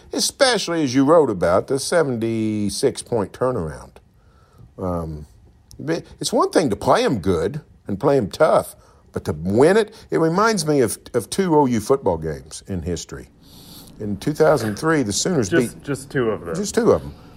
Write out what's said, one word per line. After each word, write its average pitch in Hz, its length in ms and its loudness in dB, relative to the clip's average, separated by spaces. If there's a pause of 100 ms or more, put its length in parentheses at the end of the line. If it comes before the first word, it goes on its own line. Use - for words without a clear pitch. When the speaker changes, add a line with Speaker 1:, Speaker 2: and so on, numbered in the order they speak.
(120)
Speaker 1:
especially 208 720 0
as 123 100 -2
you 135 100 4
wrote 143 280 6
about 90 340 2
the 135 140 -2
seventy-six 113 1200 -2
point 107 320 -4
turnaround. 104 600 -6 (840)
Um, 82 480 -6 (540)
it's - 520 -8
one 359 200 0
thing 170 180 2
to 101 60 -2
play 185 280 2
'em 170 140 0
good 92 440 -2 (260)
and 101 120 -6
play 143 180 4
'em 104 120 0
tough, 160 460 2 (360)
but - 140 -10
to 98 80 -2
win 104 420 4
it, 214 200 0 (160)
it 156 80 0
reminds 175 480 0
me 147 140 2
of, 107 180 -2 (160)
of 117 160 -4
two 180 240 0
O 147 100 6
U 123 140 0
football 98 400 0
games 78 480 -10
in 87 160 -6
history. 78 460 -8 (680)
In 104 180 -6
two 147 160 -4
thousand 131 440 2
three, 156 240 0
the 104 120 -2
Sooners 135 360 0
Speaker 2:
Just, 131 280 0
Speaker 1:
beat - 60 -20
Speaker 2:
just - 280 -8
two 120 180 0
of 85 160 -4
them. 82 100 -8
Speaker 1:
Just 196 200 -4
two 220 160 2
of 82 100 -2
'em. 71 120 -16 (240)